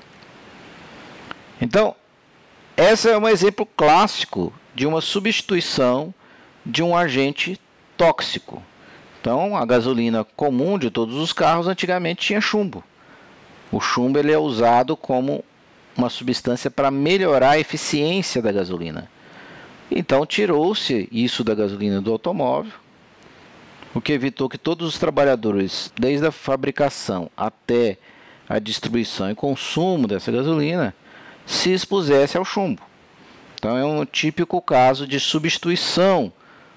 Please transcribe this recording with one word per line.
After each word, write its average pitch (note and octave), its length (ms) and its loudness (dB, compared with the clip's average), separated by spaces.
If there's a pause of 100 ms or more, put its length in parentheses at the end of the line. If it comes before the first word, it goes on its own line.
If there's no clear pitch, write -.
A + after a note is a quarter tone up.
(1600)
Então, F3+ 340 2 (840)
esse G#3+ 340 6
é A3 80 6
um G#3+ 100 2
exemplo G3+ 380 4
clássico - 880 2 (220)
de B2+ 120 -2
uma D#3+ 140 0
substituição E3+ 1120 0 (500)
de A#2+ 180 -4
um E3+ 140 2
agente D3 640 -2 (360)
tóxico. - 680 0 (580)
Então, E3 360 -2
a C3+ 100 -2
gasolina A#2 580 2
comum D3 540 0
de B2+ 120 -2
todos A2+ 260 -2
os D#3 160 -4
carros E3 340 2
antigamente F3+ 600 -2
tinha G#3 140 0
chumbo. G#3 420 -2 (880)
O G#2 80 -2
chumbo, C3 380 0
ele D3 140 2
é D#3 60 4
usado B2+ 580 2
como C3+ 480 -4 (520)
uma B2 120 0
substância B2 600 -4
para C#3 200 0
melhorar C#3+ 600 2
a D3+ 80 4
eficiência D#3 800 -2
da G#2+ 120 0
gasolina. F2 580 -6 (800)
Então, D3 340 0
tirou-se D#3 880 0
isso A#2+ 320 -2
da A2 100 0
gasolina G2+ 460 -2
do G2+ 100 -2
automóvel, C#3+ 600 -2 (1200)
o A#2+ 60 -4
que D3+ 120 -4
evitou C3+ 360 -2
que B2+ 100 -12
todos E3 300 -4
os D3 100 -8
trabalhadores, A#2+ 960 0
desde C#3 320 0
a D#3 60 0
fabricação C3+ 1040 -4
até A2 640 -2 (500)
a A2 100 -2
distribuição G#2+ 720 -4
e G#2+ 40 -6
consumo C#3+ 760 -2
dessa G2+ 240 -4
gasolina, D3 640 -2 (520)
se - 240 -2
expusesse D#3+ 640 2
ao F#3 100 -2
chumbo. F3 360 -4 (720)
Então, A2+ 220 -4
é C3 80 -2
um D3+ 220 -2
típico E3+ 540 -4
caso C3 460 4
de C3+ 140 -4
substituição E3+ 1120 0 (440)